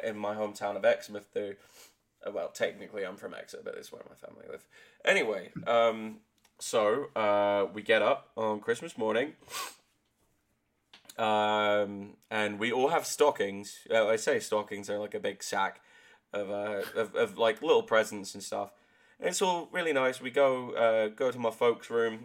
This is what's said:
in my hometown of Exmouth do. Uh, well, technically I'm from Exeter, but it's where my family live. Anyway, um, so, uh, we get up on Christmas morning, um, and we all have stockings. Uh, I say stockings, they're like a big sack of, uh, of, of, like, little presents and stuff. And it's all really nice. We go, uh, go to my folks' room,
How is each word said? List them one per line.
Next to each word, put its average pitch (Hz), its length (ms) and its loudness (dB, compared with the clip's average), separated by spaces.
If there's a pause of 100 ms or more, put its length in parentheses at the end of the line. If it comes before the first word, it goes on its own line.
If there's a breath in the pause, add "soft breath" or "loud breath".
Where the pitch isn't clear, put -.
in 110 140 -4
my 104 180 -4
hometown 101 400 -4
of 98 80 -2
Exmouth - 500 -2
do. 101 200 -6 (720 loud breath)
Uh, 87 60 -8
well, 90 180 -6
technically 101 560 -6
I'm 90 120 -10
from - 180 -14
Exeter, - 300 -14
but - 120 -8
it's - 140 -16
where - 180 -14
my - 60 -20
family - 340 -20
live. - 160 -14 (400 soft breath)
Anyway, 113 460 2 (160)
um, 113 520 2 (420)
so, 117 460 2 (100)
uh, 104 560 4
we 104 100 -10
get 110 200 4
up 123 340 2
on 107 240 -2
Christmas 120 380 -4
morning, 113 340 0 (1900 loud breath)
um, 104 1000 2 (140)
and 104 280 -2
we 113 140 0
all 127 160 2
have 160 180 0
stockings. 101 720 0 (100)
Uh, 110 180 4
I 113 80 4
say 110 240 0
stockings, 104 460 -4
they're 104 120 -4
like 104 160 -6
a 107 60 -6
big 98 220 -6
sack 95 380 -4 (520 soft breath)
of, 101 180 -4
uh, 104 320 -4 (120)
of, 104 200 -2
of, 104 240 0
like, 113 240 2
little 143 200 6
presents 107 520 0
and 101 80 -14
stuff. 101 300 -6 (460 soft breath)
And 170 100 -2
it's 180 140 -2
all 175 300 0
really 170 200 0
nice. 127 280 0
We 127 100 -8
go, 127 420 2
uh, 110 360 4
go 127 220 -2
to 123 80 -4
my 117 120 0
folks' 120 400 2
room, 117 340 0